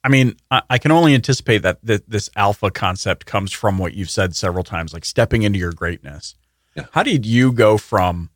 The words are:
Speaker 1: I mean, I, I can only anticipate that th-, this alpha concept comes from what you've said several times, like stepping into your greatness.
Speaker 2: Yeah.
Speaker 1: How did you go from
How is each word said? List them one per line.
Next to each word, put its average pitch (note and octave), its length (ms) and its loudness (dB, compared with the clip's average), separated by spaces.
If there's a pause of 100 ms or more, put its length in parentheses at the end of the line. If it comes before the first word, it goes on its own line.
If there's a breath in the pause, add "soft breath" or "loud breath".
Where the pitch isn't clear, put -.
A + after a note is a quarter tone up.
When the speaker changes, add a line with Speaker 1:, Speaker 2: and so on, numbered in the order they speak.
Speaker 1:
I C3 60 -2
mean, C3 260 2 (160)
I, C3 180 0
I B2+ 80 0
can D3 140 0
only D#3+ 220 6
anticipate A#2+ 460 0
that F#2 260 -4
th-, G#2+ 220 -2
this G#2 280 -6
alpha G2+ 360 0
concept G#2 540 -6
comes G2 260 -4
from G2 260 -2
what F2+ 160 -4
you've F#2+ 160 -8
said F#2 260 -2
several F2+ 280 -4
times, E2 300 -8
like E2+ 120 -16
stepping A#2 380 0
into G2+ 160 0
your F2 120 -4
greatness. E2 640 -10 (400)
Speaker 2:
Yeah. - 160 -12
Speaker 1:
How F3+ 120 0
did D#3+ 220 0
you B2 260 4
go G#2+ 260 4
from F2+ 580 0